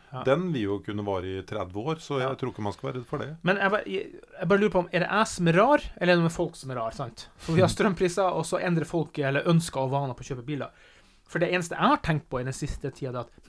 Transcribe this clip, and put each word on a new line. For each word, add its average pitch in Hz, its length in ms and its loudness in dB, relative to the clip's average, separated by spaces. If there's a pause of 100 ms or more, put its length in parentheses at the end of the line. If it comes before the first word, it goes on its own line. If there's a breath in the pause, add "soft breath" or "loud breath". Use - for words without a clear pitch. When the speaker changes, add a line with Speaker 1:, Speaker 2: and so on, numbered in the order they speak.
(120)
Speaker 1:
Ja. 127 160 -10
Speaker 2:
den 170 240 2
vil 120 160 -2
jo 101 160 -2
kunne 104 240 -4
vare 95 300 -4
i 92 100 -8
tredve 101 400 -6
år, 160 160 -6
så 139 160 -4
jeg 127 80 0
Speaker 1:
Ja. 135 80 -4
Speaker 2:
tror 127 160 -4
ikke 104 160 -6
man 98 80 -2
skal 135 160 -8
være 127 80 -8
redd 123 80 -12
for 151 160 -6
det. 127 60 -8 (140)
Speaker 1:
Men 180 200 2
jeg 196 80 2
bare, 208 160 -2
jeg, - 240 -6 (300)
jeg 170 100 -2
bare 202 80 6
lurer 208 160 2
på 180 80 4
om, 175 80 -10
er 175 80 0
det 175 100 -2
jeg 214 180 2
som 175 200 0
er 165 60 6
rar, 247 260 6 (220)
eller 175 100 4
er 175 80 8
det 170 80 4
noen 165 100 -2
folk - 220 -2
som 135 160 -12
er 123 80 -4
rar, 113 80 -4
sant? - 460 -10
For - 180 -4
vi 180 80 8
har 165 80 6
Speaker 2:
Mm. - 80 -4
Speaker 1:
strømpriser, 190 480 2
og 165 160 0
så 170 160 -2
endrer 170 260 0
folk, 160 340 -2
eller 139 280 2
ønsker 170 400 4
og 127 80 -2
vaner 139 180 -2
på - 140 -14
å 139 80 -8
kjøpe 120 100 -10
biler. 135 240 -6 (580 soft breath)
For - 160 -4
det 175 80 2
eneste 175 240 -2
jeg - 80 0
har 277 140 4
tenkt 156 340 -2
på 127 80 -2
i 127 60 -4
den 131 100 -4
siste - 340 -6
tiden, 127 280 -8
er - 20 -4
at, 117 100 -8 (200)